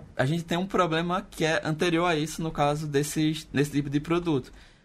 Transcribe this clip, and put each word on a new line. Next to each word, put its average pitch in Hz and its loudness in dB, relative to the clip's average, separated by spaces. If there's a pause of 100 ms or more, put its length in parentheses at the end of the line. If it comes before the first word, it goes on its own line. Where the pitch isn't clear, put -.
(160)
a 127 0
gente 165 0
tem 170 -2
um 190 -2
problema 175 0
que - -4
é 156 2
anterior 165 2
a 175 2
isso 156 -2
no 160 -4
caso 147 0
desses, 151 0
desse 143 2
tipo 143 0
de 143 2
produto. 165 -2 (320)